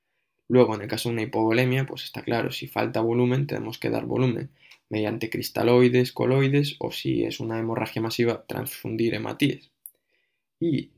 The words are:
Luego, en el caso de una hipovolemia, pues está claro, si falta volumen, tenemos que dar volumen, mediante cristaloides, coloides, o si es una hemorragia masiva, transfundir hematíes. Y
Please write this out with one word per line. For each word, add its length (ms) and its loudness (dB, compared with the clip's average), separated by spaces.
Luego, 260 6
en 80 -6
el 60 -10
caso 200 -2
de 60 -2
una 80 -2
hipovolemia, 640 2
pues 180 -12
está 180 -12
claro, 300 -2
si 140 -10
falta 340 -2
volumen, 460 2
tenemos 320 -6
que 120 -2
dar 140 -2
volumen, 460 -2
mediante 400 -4
cristaloides, 840 4
coloides, 640 2
o 140 -6
si 320 -2
es 160 -6
una 180 -4
hemorragia 440 -2
masiva, 440 0
transfundir 680 -4
hematíes. 560 -2
Y 380 -2